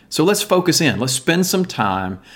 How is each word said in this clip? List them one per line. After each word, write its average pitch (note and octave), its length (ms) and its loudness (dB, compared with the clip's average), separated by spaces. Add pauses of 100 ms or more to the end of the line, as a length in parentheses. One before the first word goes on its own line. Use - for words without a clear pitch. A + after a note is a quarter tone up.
(100)
So D#3 140 0
let's G3+ 160 2
focus F3+ 400 2
in. B2 180 0
Let's C3 140 -2
spend E3+ 320 0
some F3+ 220 0
time F#2+ 540 -4 (160)